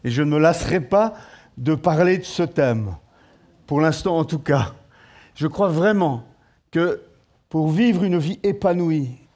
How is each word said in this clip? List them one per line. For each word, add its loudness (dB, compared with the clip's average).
Et -2
je 0
ne 2
me 2
lasserai 2
pas 0
de -2
parler 2
de -10
ce -4
thème, -2
pour 0
l'instant 0
en 0
tout -4
cas. -2
Je -4
crois 0
vraiment 0
que -2
pour -2
vivre 2
une 0
vie -4
épanouie 0